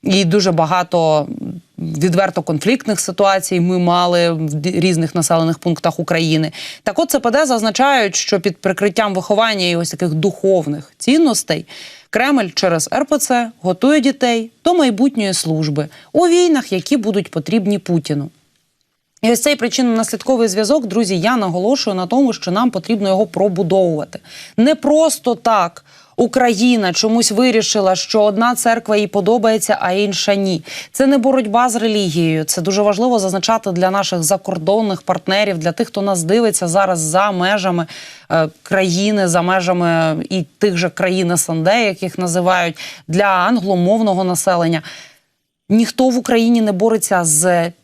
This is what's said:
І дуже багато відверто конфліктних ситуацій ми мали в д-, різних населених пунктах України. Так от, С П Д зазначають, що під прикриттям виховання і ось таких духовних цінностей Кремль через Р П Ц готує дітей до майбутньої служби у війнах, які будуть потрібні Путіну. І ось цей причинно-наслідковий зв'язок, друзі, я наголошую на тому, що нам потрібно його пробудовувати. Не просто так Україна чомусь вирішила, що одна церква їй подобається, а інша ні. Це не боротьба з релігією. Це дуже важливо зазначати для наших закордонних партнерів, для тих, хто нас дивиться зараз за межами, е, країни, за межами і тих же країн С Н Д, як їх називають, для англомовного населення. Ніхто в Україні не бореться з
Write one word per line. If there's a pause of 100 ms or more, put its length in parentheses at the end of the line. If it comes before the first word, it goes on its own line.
І
дуже
багато (500)
відверто
конфліктних
ситуацій
ми
мали
в
д-,
різних
населених
пунктах
України. (300)
Так
от,
С
П
Д
зазначають,
що
під
прикриттям
виховання
і
ось
таких
духовних
цінностей (440)
Кремль
через
Р
П
Ц (120)
готує
дітей (140)
до
майбутньої
служби (240)
у
війнах,
які
будуть
потрібні
Путіну. (920)
І
ось
цей
причинно-наслідковий
зв'язок,
друзі,
я
наголошую
на
тому,
що
нам
потрібно
його
пробудовувати. (360)
Не
просто
так (360)
Україна
чомусь
вирішила,
що
одна
церква
їй
подобається,
а
інша
ні. (300)
Це
не
боротьба
з
релігією.
Це
дуже
важливо
зазначати
для
наших
закордонних
партнерів,
для
тих,
хто
нас
дивиться
зараз
за
межами, (460)
е, (140)
країни,
за
межами (140)
і (160)
тих
же
країн
С
Н
Д,
як
їх
називають, (320)
для
англомовного
населення. (840)
Ніхто
в
Україні
не
бореться
з (120)